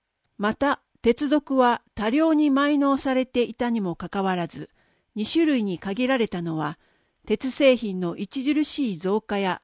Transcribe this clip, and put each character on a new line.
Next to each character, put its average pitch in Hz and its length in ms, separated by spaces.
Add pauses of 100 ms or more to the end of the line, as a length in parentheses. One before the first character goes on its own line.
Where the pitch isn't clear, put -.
(400)
ま 208 160
た、 277 260 (220)
鉄 247 240
属 285 300
は 240 260 (100)
多 214 160
量 311 240
に 302 160
埋 285 300
納 277 180
さ 269 160
れ 254 140
て 240 160
い 220 100
た 240 160
に 233 120
も 175 140
か 175 140
か 196 140
わ 185 120
ら 170 120
ず、 151 240 (420)
二 214 140
種 330 180
類 269 180
に 190 140
限 208 300
ら 262 100
れ 240 100
た 175 140
の 160 160
は、 151 220 (460)
鉄 240 260
製 262 260
品 190 240
の 175 180
著 277 460
し 254 260
い 170 60
増 190 240
加 208 160
や 190 260